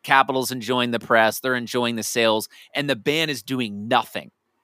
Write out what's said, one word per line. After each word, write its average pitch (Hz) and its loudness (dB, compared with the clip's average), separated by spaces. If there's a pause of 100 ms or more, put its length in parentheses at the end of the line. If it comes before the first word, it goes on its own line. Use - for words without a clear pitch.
Capitol's 131 2
enjoying 123 -2
the 113 -2
press. 110 4
They're 131 -2
enjoying 120 -2
the 110 -6
sales. 110 0 (240)
And 143 -4
the 131 0
band 151 -2
is 123 -6
doing 110 -6
nothing. 113 -2 (340)